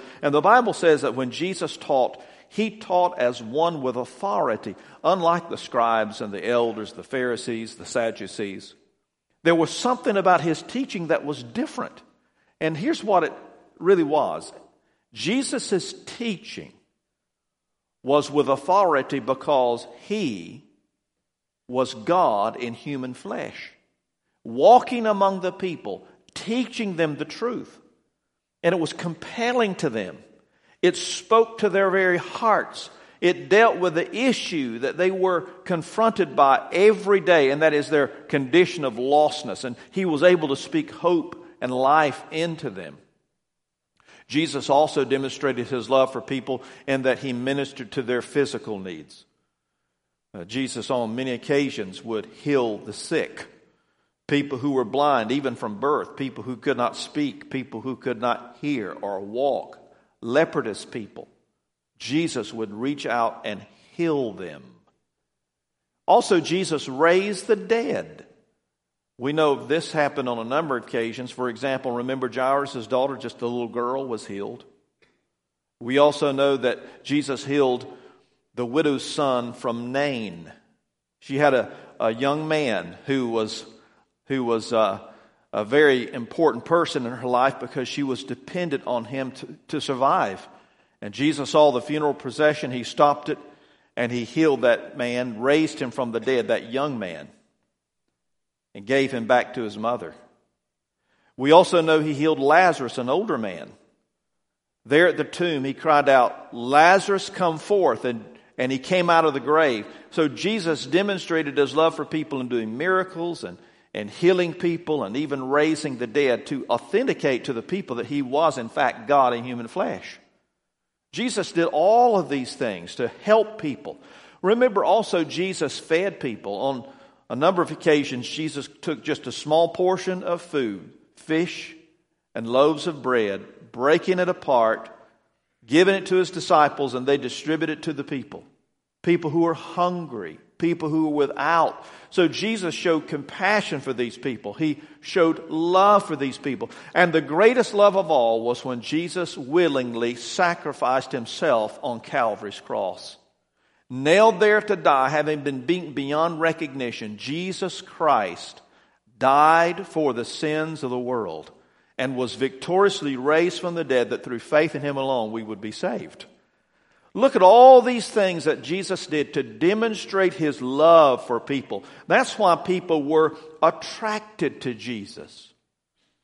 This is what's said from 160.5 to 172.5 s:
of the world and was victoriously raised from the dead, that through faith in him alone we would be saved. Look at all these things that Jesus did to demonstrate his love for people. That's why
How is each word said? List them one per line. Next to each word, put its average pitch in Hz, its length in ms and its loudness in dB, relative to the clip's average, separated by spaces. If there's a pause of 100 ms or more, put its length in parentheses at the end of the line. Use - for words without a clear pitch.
of 131 60 -4
the 123 100 -4
world 107 520 -6 (460)
and 131 200 -4
was 123 180 -4
victoriously 156 800 0
raised 160 460 2
from 175 140 -4
the 165 100 -4
dead, 127 240 2
that 120 140 -6
through 120 160 -8
faith 156 360 2
in 139 60 -8
him 143 160 -4
alone 131 340 -2
we 113 120 -6
would 107 180 -10
be 107 100 -8
saved. 180 540 -8 (880)
Look 196 220 2
at 190 60 2
all 247 400 12
these 240 260 0
things 185 360 0
that 143 180 0
Jesus 180 460 -4
did 147 260 -2
to 143 80 0
demonstrate 190 920 0
his 147 260 -2
love 143 640 6
for 120 140 -2
people. 117 440 -6 (220)
That's 226 320 2
why 185 200 4